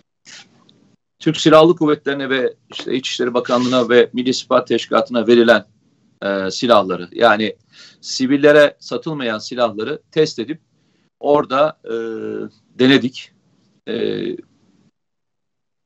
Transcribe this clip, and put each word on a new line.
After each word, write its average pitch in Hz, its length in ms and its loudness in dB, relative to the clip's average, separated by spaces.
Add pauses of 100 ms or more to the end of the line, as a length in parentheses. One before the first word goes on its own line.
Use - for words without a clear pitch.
(1200)
Türk 160 180 -2
Silahlı 156 380 6
Kuvvetleri'ne 143 540 -2
ve 131 260 -2 (160)
işte - 220 -10
İçişleri 123 400 -4
Bakanlığı'na 123 560 0
ve 120 240 4
Milli 123 160 -4
İstihbarat 123 380 -2
Teşkilatı'na 113 600 -2
verilen, 117 380 4 (560)
e, 98 300 -4
silahları, 92 600 0
yani 107 440 0 (460)
sivillere 143 760 2
satılmayan 127 600 -8
silahları 117 640 -6 (100)
test 156 280 0
edip 127 200 -8 (600)
orada, 143 680 0
e, 113 80 -10 (840)
denedik. 127 520 0 (560)
E, 104 380 -6 (1600)